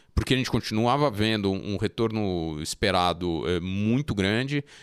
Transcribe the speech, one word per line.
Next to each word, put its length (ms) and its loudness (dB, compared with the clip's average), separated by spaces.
porque 200 2
a 20 6
gente 140 -2
continuava 600 2
vendo 420 0
um, 220 -4
um 20 -2
retorno 840 -2
esperado, 880 0
é, 120 0
muito 540 0
grande, 500 0